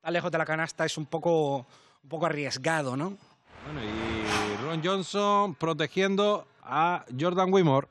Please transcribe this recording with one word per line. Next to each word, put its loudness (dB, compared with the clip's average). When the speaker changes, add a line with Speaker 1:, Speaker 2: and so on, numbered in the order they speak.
Speaker 1:
tan -4
lejos -2
de 0
la 2
canasta -2
es -4
un -6
poco, 0
un -20
poco -4
arriesgado, -2
¿no? -4
Speaker 2:
Bueno, -10
y -4
Ron -4
Johnson 0
protegiendo 0
a 0
Jordan 2
Wimore. 6